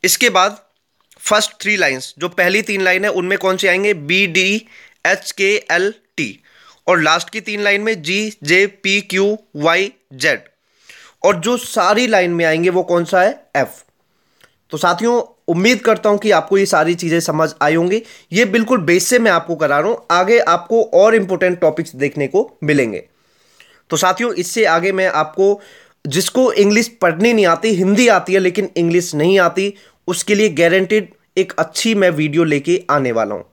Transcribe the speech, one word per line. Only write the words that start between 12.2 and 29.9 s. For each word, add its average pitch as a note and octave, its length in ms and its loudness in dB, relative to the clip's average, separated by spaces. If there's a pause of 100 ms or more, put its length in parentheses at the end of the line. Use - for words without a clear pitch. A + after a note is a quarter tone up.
में E3+ 140 -2
आएंगे E3 260 0
वो F3+ 120 0
कौन F3 220 0
सा F3+ 180 2
है? A3+ 240 -2 (100)
एफ। - 280 -4 (840)
तो D#3 80 -8
साथियों, G3+ 680 -2
उम्मीद G3 320 2
करता A3 280 0
हूं G#3 100 2
कि G#3 120 -2
आपको F#3+ 280 2
ये G3 80 2
सारी E3+ 280 0
चीजें E3+ 260 -2
समझ D#3+ 300 -2 (120)
आई D3+ 120 2
होंगी। F3+ 280 0 (300)
ये G#3+ 120 2
बिल्कुल A3+ 340 0
बेस F3 280 2
से B3 120 2
मैं A3+ 120 4
आपको E3+ 260 0
करा C#3+ 220 0
रहा E3 100 0
हूं, A#3 80 -2 (140)
आगे F#3 280 2
आपको F3 440 0
और A3 320 4
इंपॉर्टेंट F#3 460 0
टॉपिक्स D#3 360 -2
देखने C#3+ 300 -4
को G3 380 -2
मिलेंगे। B2+ 400 0 (840)
तो E3 60 -4
साथियों, F#3+ 380 0
इससे G3 300 -2
आगे E3+ 280 0
मैं F#3+ 140 0
आपको, F#3+ 540 0 (460)
जिसको F#3+ 460 0
इंग्लिश G#3 360 0
पढ़नी F#3 440 0
नहीं G#3+ 140 2
आती, E3+ 220 0
हिंदी G3+ 400 2
आती F#3 240 2
है G3 60 2
लेकिन F#3 380 -2
इंग्लिश E3+ 380 0
नहीं F3 240 2
आती, F#3+ 360 0 (320)